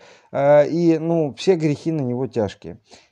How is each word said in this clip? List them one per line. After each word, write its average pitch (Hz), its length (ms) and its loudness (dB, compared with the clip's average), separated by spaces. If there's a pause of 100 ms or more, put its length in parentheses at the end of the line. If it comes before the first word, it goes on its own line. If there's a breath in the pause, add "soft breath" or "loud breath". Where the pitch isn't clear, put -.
(320 loud breath)
а, 143 320 4
и, 165 360 2
ну, 160 360 -2
все 190 200 0
грехи 156 360 -2
на 156 100 -2
него 123 260 -4
тяжкие. 98 520 -6 (320 soft breath)